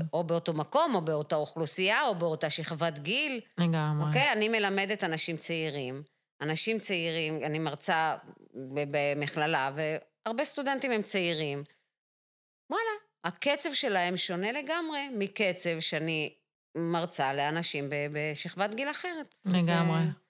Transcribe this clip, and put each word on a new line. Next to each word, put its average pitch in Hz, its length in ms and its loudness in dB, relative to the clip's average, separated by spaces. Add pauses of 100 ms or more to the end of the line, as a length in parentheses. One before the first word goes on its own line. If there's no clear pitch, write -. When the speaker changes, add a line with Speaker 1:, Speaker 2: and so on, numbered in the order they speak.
(120)
Speaker 1:
או 170 120 0
באותו 165 300 0
מקום, 269 400 2
או 180 60 2
באותה 156 360 0
אוכלוסייה, 185 720 2
או 214 80 2
באותה 165 360 0
שכבת 160 480 -2
גיל. 240 420 -2 (180)
Speaker 2:
לגמרי. 151 500 2
Speaker 1:
אוקיי? 262 240 4
אני 214 160 4
מלמדת 202 560 2
אנשים 160 320 -2
צעירים. 143 680 -4 (380)
אנשים 165 380 0
צעירים, 165 640 -2
אני 151 140 -2
מרצה 160 580 0 (380)
ב-, 135 360 -4
במכללה, 143 840 2
והרבה 160 680 -4
סטודנטים 269 460 -2
הם 214 120 2
צעירים. 156 640 0 (1040)
וואלה, 440 200 0 (340)
הקצב 285 500 0
שלהם 185 420 2
שונה 185 360 -2
לגמרי 302 560 -4 (100)
מקצב 180 640 0
שאני 160 540 -2 (420)
מרצה 170 580 0
לאנשים 147 560 -2
ב-, 147 40 -2 (180)
בשכבת 156 640 -2
גיל 269 160 -2
אחרת. 320 440 -6 (120)
Speaker 2:
לגמרי, 170 540 4 (300)